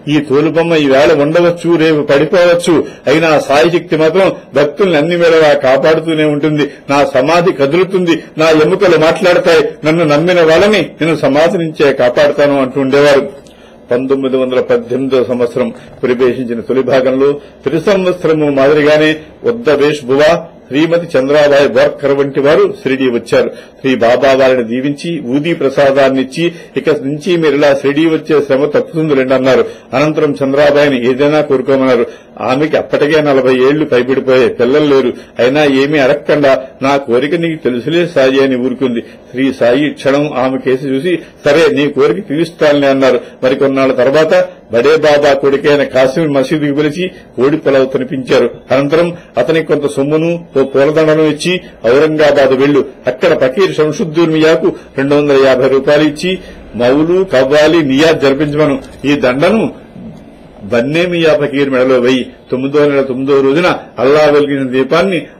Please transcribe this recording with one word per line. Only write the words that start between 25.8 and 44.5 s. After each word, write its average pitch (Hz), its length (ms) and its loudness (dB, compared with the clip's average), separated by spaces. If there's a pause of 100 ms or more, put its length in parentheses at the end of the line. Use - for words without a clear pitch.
ఇచ్చి, 165 300 -4 (260)
"ఇక 135 120 -2
నుంచి 151 480 -4
మీరు 156 180 0
ఇలా 147 180 2
షిరిడీ 143 320 -2
వచ్చే 156 360 0
శ్రమ 139 240 -2
తప్పుతుందిలేండి" 135 680 -2
అన్నారు. 127 320 2 (280)
అనంతరం 151 500 -2
చంద్రాబాయిని 139 640 2
ఏదైనా 143 320 0
కోరుకోమన్నారు. 131 640 0 (360)
ఆమెకి 131 360 -2
అప్పటికే 147 440 0
నలభై 135 340 2
ఏళ్లు 143 300 2
పైబడిపోయాయి, 127 640 0
పిల్లలు 131 360 0
లేరు. 135 280 2 (260)
అయినా 135 240 2
ఏమీ 143 360 0
అడగకుండా, 143 640 0 (200)
"నా 139 160 0
కోరిక 135 380 -2
నీకు 165 280 -6
తెలుసులే 147 440 -2
సాయి" 135 360 2
అని 131 120 0
ఊరుకుంది. 123 460 -4
శ్రీ - 520 -6
సాయి 135 360 0
క్షణం 143 440 -2
ఆమె 131 240 -4
కేసి 135 300 -4
చూసి, 156 320 -4 (260)
"సరే, 151 280 2
నీ 143 140 -2
కోరిక 160 400 -2
తీరుస్తానని" 147 580 0
అన్నారు. 131 340 2 (240)
మరికొన్నాళ్ళ 135 500 0
తర్వాత 151 520 2 (280)